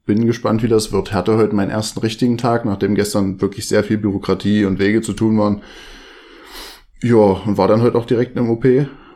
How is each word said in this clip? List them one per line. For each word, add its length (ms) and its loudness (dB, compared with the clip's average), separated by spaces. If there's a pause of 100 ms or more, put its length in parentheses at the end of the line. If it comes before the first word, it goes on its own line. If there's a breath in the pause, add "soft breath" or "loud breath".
bin 200 0
gespannt, 380 0
wie 60 2
das 240 0
wird. 180 -2
Hatte 240 0
heute 180 2
meinen 180 0
ersten 280 -6
richtigen 380 0
Tag, 260 0
nachdem 320 0
gestern 460 -2
wirklich 260 -4
sehr 160 2
viel 140 -2
Bürokratie 680 -2
und 160 0
Wege 220 2
zu 100 -4
tun 260 0
waren. 240 0 (1400 loud breath)
Ja, 140 4
und 400 2
war 100 4
dann 140 4
heute 160 2
auch 80 -2
direkt 320 -2
im 120 -2
O 60 0
P. 320 2 (280 loud breath)